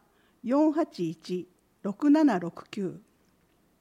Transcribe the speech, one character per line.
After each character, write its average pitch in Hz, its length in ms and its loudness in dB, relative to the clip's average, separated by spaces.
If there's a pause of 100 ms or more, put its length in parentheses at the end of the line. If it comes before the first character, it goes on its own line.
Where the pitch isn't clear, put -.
(420)
四 285 300 2
八 277 360 -4
一 180 380 -8 (380)
六 202 260 -2
七 285 300 4
六 - 300 -12
九。 180 300 -8 (800)